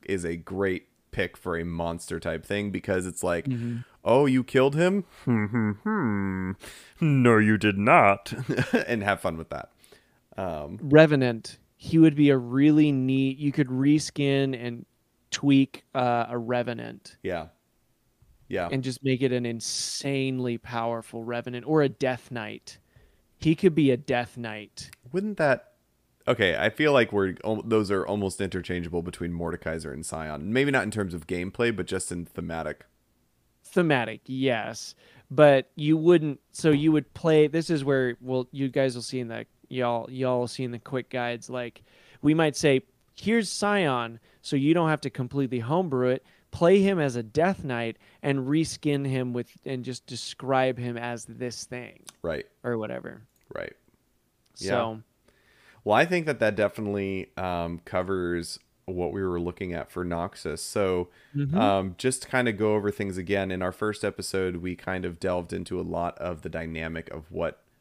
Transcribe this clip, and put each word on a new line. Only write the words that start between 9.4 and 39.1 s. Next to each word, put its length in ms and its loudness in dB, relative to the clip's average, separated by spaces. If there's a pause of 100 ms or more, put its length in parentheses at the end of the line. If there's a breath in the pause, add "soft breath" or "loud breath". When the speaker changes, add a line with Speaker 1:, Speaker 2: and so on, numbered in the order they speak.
Speaker 1:
that. 220 -10 (640 soft breath)
Um, 440 -6
Speaker 2:
Revenant. 760 4 (180)
He 220 -2
would 180 8
be 140 6
a 80 6
really 540 4
neat, 480 0
you 120 0
could 160 0
reskin 880 0
and 300 -10 (460)
tweak, 520 2 (120)
uh, 340 0
a 80 -6
Revenant. 880 -4
Speaker 1:
Yeah. 240 -6 (1000)
Yeah. 240 -4
Speaker 2:
And 120 -4
just 200 -8
make 200 0
it 80 2
an 160 -2
insanely 1120 -4
powerful 640 -6
Revenant 440 -8
or 140 4
a 80 4
Death 420 -4
Knight. 460 -10 (600)
He 160 2
could 180 2
be 180 4
a 60 2
Death 400 -4
Knight. 540 -12 (200)
Speaker 1:
Wouldn't 260 -4
that, 360 0 (540)
okay, 280 2
I 140 0
feel 240 2
like 180 4
we're 320 2
al-, 200 -2
those 260 2
are 160 0
almost 340 -2
interchangeable 600 -4
between 320 -6
Mordekaiser 580 -6
and 140 -10
Scion. 480 -8
Maybe 160 2
not 140 2
in 80 -4
terms 240 -4
of 100 -12
gameplay, 500 -2
but 120 -6
just 240 -6
in 140 -8
thematic. 600 -8 (800)
Speaker 2:
Thematic, 640 0
yes. 720 -4 (340 soft breath)
But 460 8
you 220 2
wouldn't, 420 4 (120)
so 200 2
you 200 4
would 220 2
play, 340 4
this 220 -2
is 140 0
where, 380 0
well, 300 -4
you 180 -4
guys 260 0
will 60 -10
see 180 -8